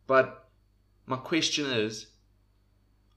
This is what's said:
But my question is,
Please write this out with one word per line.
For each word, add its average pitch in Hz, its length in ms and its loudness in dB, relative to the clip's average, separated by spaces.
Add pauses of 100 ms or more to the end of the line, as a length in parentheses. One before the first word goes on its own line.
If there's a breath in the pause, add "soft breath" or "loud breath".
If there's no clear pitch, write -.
But - 440 2 (560)
my 127 100 -4
question 151 500 -2
is, 110 420 -2 (1080)